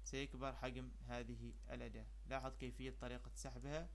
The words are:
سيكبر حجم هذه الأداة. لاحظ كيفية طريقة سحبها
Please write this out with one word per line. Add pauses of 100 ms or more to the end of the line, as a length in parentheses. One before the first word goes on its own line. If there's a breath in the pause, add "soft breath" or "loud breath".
سيكبر
حجم (160)
هذه (160)
الأداة. (200)
لاحظ
كيفية
طريقة
سحبها